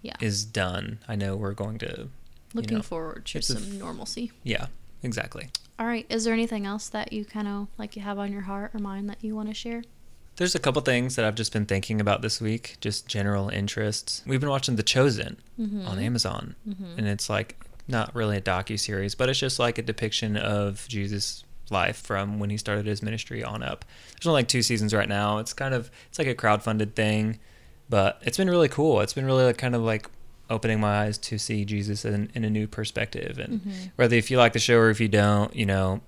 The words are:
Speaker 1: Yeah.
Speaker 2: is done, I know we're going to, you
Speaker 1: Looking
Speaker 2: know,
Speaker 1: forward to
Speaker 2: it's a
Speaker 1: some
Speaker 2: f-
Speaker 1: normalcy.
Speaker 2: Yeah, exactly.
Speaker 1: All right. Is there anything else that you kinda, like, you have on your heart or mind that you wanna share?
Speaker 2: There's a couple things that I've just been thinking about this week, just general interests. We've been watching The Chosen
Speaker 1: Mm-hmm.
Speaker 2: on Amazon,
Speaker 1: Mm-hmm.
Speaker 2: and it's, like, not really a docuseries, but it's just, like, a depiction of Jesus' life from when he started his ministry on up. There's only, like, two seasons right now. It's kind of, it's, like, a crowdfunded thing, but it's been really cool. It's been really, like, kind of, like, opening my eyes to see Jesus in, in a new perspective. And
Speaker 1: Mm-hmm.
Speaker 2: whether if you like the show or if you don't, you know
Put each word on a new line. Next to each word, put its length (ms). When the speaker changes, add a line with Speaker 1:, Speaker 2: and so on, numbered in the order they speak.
Speaker 1:
Yeah. 180
Speaker 2:
is 240
done, 640
I 80
know 220
we're 160
going 260
to, 80
you 220
Speaker 1:
Looking 240
Speaker 2:
know, 60
Speaker 1:
forward 440
to 100
Speaker 2:
it's 120
a 40
Speaker 1:
some 100
Speaker 2:
f- 60
Speaker 1:
normalcy. 520
Speaker 2:
Yeah, 240
exactly. 460
Speaker 1:
All 60
right. 240
Is 140
there 100
anything 320
else 240
that 240
you 120
kinda, 420
like, 180
you 60
have 160
on 140
your 100
heart 320
or 60
mind 300
that 140
you 120
wanna 180
share? 300
Speaker 2:
There's 180
a 40
couple 220
things 340
that 100
I've 100
just 160
been 140
thinking 360
about 200
this 200
week, 380
just 280
general 420
interests. 760
We've 140
been 100
watching 260
The 80
Chosen 540
Speaker 1:
Mm-hmm. 280
Speaker 2:
on 120
Amazon, 560
Speaker 1:
Mm-hmm. 300
Speaker 2:
and 100
it's, 220
like, 280
not 280
really 220
a 40
docuseries, 760
but 120
it's 100
just, 200
like, 180
a 40
depiction 560
of 500
Jesus' 560
life 280
from 420
when 100
he 80
started 280
his 180
ministry 400
on 200
up. 200
There's 140
only, 120
like, 80
two 140
seasons 320
right 160
now. 300
It's 140
kind 200
of, 160
it's, 100
like, 80
a 80
crowdfunded 580
thing, 460
but 340
it's 140
been 120
really 200
cool. 320
It's 120
been 120
really, 180
like, 140
kind 180
of, 60
like, 260
opening 300
my 220
eyes 160
to 200
see 280
Jesus 400
in, 280
in 120
a 40
new 180
perspective. 720
And 220
Speaker 1:
Mm-hmm. 120
Speaker 2:
whether 180
if 160
you 60
like 160
the 60
show 180
or 120
if 120
you 80
don't, 440
you 120
know 420